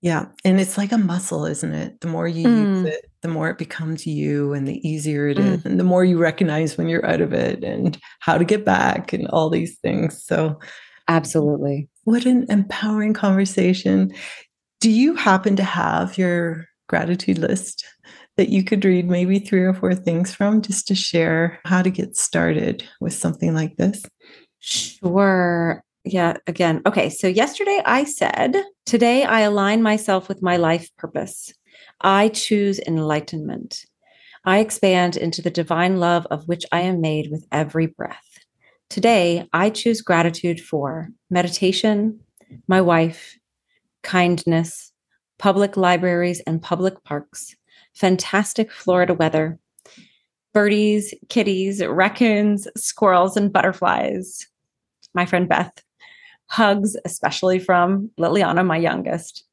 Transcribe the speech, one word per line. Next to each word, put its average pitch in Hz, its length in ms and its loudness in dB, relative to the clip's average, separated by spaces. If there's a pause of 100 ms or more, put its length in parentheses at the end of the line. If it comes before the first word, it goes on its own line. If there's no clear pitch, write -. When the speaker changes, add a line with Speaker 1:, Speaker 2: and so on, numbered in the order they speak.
Speaker 1:
Yeah. 170 260 -2 (160)
And 190 160 4
it's 185 180 -2
like 202 140 -2
a 233 80 2
muscle, 175 460 -2
isn't 156 280 -4
it? - 280 -8
The 165 60 -8
more 165 200 -4
you 165 200 -2
use 208 360 2
Speaker 2:
Mm. 175 40 0
Speaker 1:
it, 156 180 -6 (160)
the 165 60 -6
more 160 220 -2
it 156 80 -8
becomes 160 480 -8
you 147 480 -2
and 139 140 -4
the - 200 -6
easier 151 400 -2
it 143 120 0
is, 190 220 2
Speaker 2:
Mm. - 40 -12
Speaker 1:
and 180 140 0
the 180 40 2
more 180 220 4
you 180 140 4
recognize 160 580 0
when 165 100 -2
you're 165 180 -2
out - 160 0
of 165 120 0
it - 300 -2
and - 340 -4 (220)
how 160 180 2
to 170 80 2
get 208 200 0
back - 480 0
and - 160 -6
all 160 200 0
these 165 300 -4
things. 170 440 -4
So 160 360 -2 (480)
Speaker 2:
Absolutely. 147 840 0 (140)
Speaker 1:
what 240 220 0
an 254 240 2
empowering 214 640 0
conversation. 190 1000 2 (680)
Do 226 120 4
you 269 240 4
happen 196 400 2
to 196 80 2
have 175 560 -2
your 170 480 -2 (200)
gratitude 175 520 -2
list - 440 -4 (540)
that 196 120 2
you 190 140 2
could 202 220 0
read 180 240 2
maybe 180 300 2
three 196 240 0
or 185 100 2
four 185 220 0
things 175 400 -2
from, 214 260 2
just - 280 -6
to 196 40 2
share 165 720 0
how 185 160 2
to 185 80 2
get 190 260 -6
started - 680 -2 (180)
with - 120 -6
something 165 420 -2
like 160 220 -4
this? 190 260 0 (560)
Speaker 2:
Sure. 180 1200 0 (220)
Yeah. 175 420 0
Again. 165 400 0
Okay. - 240 2
So - 180 -6
yesterday 294 560 0
I 254 200 2
said, - 600 -2 (220)
"Today 240 380 2
I 226 160 4
align 208 420 2
myself 214 480 0
with 196 140 -6
my 175 140 2
life 165 300 2 (100)
purpose. - 540 -10 (500)
I 196 280 4
choose 202 500 -2
enlightenment. 151 1040 -4 (580)
I 190 160 4
expand 185 580 2
into 170 240 -4
the 175 80 -2
divine 175 500 0
love 175 300 2
of 151 180 -6
which 175 240 -4
I 175 100 2
am 180 200 0
made 151 300 -2
with 156 200 -10
every 156 360 0
breath. - 500 -12 (500)
Today 180 640 2
I 190 200 2
choose 226 300 -2
gratitude 170 600 0
for 160 480 -6 (220)
meditation, 202 880 0 (480)
my 185 140 4
wife, 165 580 0 (640)
kindness, 170 880 0 (480)
public 202 360 2
libraries 175 640 0
and 165 200 -4
public 185 420 -4
parks, - 520 -12 (400)
fantastic 196 760 0
Florida 180 440 2
weather, 160 420 0 (960)
birdies, 208 640 2 (140)
kitties, 196 540 0
raccoons, 208 840 2 (100)
squirrels, 190 580 2
and 202 160 2
butterflies." - 920 -2 (720)
My 180 100 0
friend 180 240 0
Beth, 170 220 2 (760)
hugs, 202 480 2 (100)
especially 185 520 0
from 185 520 2 (100)
Liliana, 175 460 2
my 165 120 0
youngest - 760 -4